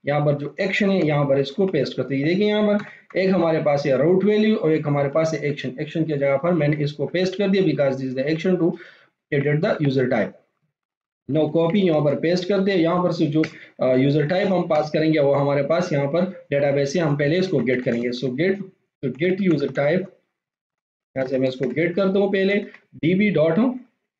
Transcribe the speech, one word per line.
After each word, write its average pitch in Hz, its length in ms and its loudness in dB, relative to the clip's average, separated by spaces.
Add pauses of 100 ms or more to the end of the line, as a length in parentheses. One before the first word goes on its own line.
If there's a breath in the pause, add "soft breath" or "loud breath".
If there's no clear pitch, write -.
यहाँ 147 200 0
पर 147 100 2
जो 143 240 -8
action 196 300 0
है, 180 180 0
यहाँ 147 180 2
पर 135 140 2
इसको 190 280 0
paste 139 300 -2
करते 135 180 -4
हैं। 139 100 -2
देखिए 190 220 2
यहाँ 208 300 2
पर - 420 -8
एक 190 100 2
हमारे 165 340 2
पास 143 220 0
है 131 120 2
route 180 260 4
value 214 320 2
और 156 160 0
एक 147 160 0
हमारे 143 220 0
पास 160 240 0
है 147 60 -4
action। 143 320 -6 (100)
Action 160 220 -4
की 156 100 -4
जगह 139 240 0
पर 175 140 -2
मैंने 151 320 0
इसको 147 220 -4
paste 185 320 -2
कर 202 120 0
दिया 190 140 2
because 139 380 0
this 131 80 -6
is 127 80 -8
the 135 180 -2
action 180 220 0
to 165 140 2 (600 loud breath)
edit 147 300 0
the 160 280 0
user 131 200 2
type। 104 220 -2 (1000)
Now 156 220 2
copy 165 220 2
यहाँ 170 260 2
पर 143 140 0
paste 175 320 -2
कर 202 120 2
दे। 196 160 0
यहाँ 170 280 2
पर 175 80 0
से 165 140 -2
जो, 151 180 2 (380 loud breath)
अ, 127 140 2
user 143 320 2
type 185 200 0
हम 175 200 0
pass 151 240 0
करेंगे 156 280 2
वो 143 140 4
हमारे 143 300 0
पास 165 300 0
यहाँ 139 140 0
पर 180 440 -2
डेटाबेस 143 420 0
से 180 60 0
हम 151 160 0
पहले 147 240 0
इसको 185 200 0
get 123 240 0
करेंगे। 120 260 -2
So 127 200 -4
get, 185 320 -2 (420)
तो 139 60 -2
get 180 280 -2
user 156 320 0
type, 156 360 -2 (1120)
यहाँ 131 100 -2
से 135 100 -2
मैं 131 100 0
इसको 127 220 -4
get 160 260 -2
करता 196 240 0
हूँ 196 120 0
पहले 196 240 0 (400 loud breath)
डीबी 190 340 0
डॉट 165 480 2 (420)